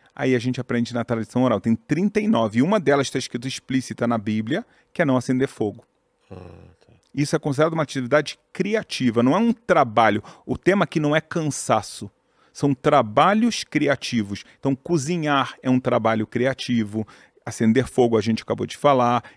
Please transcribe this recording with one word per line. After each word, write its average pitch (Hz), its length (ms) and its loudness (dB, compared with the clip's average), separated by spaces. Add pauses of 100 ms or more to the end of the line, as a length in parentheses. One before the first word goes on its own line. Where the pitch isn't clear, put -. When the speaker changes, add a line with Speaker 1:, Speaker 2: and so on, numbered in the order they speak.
(140)
Speaker 1:
Aí 131 220 0
a 120 40 2
gente 123 200 -4
aprende 120 340 -4
na 117 120 -4
tradição 117 380 -2
oral. 117 180 2
Tem 113 140 2
trinta 185 440 -2
e 107 80 -2
nove. 113 320 0
E - 20 6
uma 190 160 2
delas 143 320 2
tá - 80 -4
escrito 123 300 -8
explícita - 580 -4
na 117 120 0
Bíblia, 110 480 -4 (280)
que - 80 -2
é 165 40 2
não 131 100 2
acender 127 320 0
fogo. 110 380 -6 (440)
Speaker 2:
Ah, 98 60 -18 (500)
tá. - 80 -20 (220)
Speaker 1:
Isso 147 220 0
é - 20 0
considerado 151 340 0
uma 160 100 -2
atividade 139 540 -4 (140)
criativa, 117 720 -2
não 131 100 2
é 185 60 0
um 233 140 0
trabalho. 113 680 2 (240)
O 131 120 -4
tema 190 260 2
aqui 160 160 -2
não 147 160 0
é 160 60 2
cansaço, 127 920 -4 (400)
são 143 240 0
trabalhos 170 880 2
criativos. 123 800 -2 (160)
Então, 139 160 -2
cozinhar 151 880 0
é 131 60 -2
um 127 100 4
trabalho 113 480 0
criativo, 117 800 -2 (360)
acender 113 440 2
fogo 120 280 2
a 110 60 4
gente 110 220 -2
acabou 110 240 -4
de - 100 -12
falar, 123 460 2 (140)